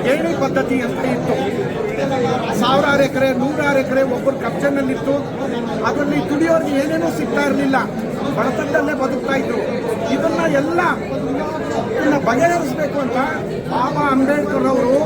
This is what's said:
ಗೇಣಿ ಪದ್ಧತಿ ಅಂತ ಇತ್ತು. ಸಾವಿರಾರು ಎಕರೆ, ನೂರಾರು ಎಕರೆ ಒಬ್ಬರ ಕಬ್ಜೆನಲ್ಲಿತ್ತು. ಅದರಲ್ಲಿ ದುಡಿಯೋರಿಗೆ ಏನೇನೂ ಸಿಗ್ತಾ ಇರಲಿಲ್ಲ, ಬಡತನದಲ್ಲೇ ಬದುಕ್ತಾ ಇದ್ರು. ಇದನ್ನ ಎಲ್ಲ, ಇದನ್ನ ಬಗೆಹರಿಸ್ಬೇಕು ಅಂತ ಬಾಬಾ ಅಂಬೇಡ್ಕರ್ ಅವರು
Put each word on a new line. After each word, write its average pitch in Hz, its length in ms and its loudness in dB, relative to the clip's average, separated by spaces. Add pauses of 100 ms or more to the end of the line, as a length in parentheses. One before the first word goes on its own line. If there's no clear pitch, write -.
ಗೇಣಿ 320 300 2
ಪದ್ಧತಿ 262 460 0
ಅಂತ 240 240 -4
ಇತ್ತು. 240 300 0 (1300)
ಸಾವಿರಾರು 277 420 4
ಎಕರೆ, 262 300 2
ನೂರಾರು 277 460 0
ಎಕರೆ 262 240 2
ಒಬ್ಬರ 262 300 0
ಕಬ್ಜೆನಲ್ಲಿತ್ತು. 277 800 -2 (720)
ಅದರಲ್ಲಿ 285 460 0
ದುಡಿಯೋರಿಗೆ 320 400 2
ಏನೇನೂ 302 480 0
ಸಿಗ್ತಾ 277 220 0
ಇರಲಿಲ್ಲ, 269 360 2 (600)
ಬಡತನದಲ್ಲೇ 277 580 0
ಬದುಕ್ತಾ 262 400 -2
ಇದ್ರು. 233 240 -2 (560)
ಇದನ್ನ 320 420 0
ಎಲ್ಲ, 330 240 2 (1120)
ಇದನ್ನ 285 260 2
ಬಗೆಹರಿಸ್ಬೇಕು 277 800 0
ಅಂತ 247 180 -2 (540)
ಬಾಬಾ 294 400 0
ಅಂಬೇಡ್ಕರ್ 269 560 2
ಅವರು 254 280 4 (120)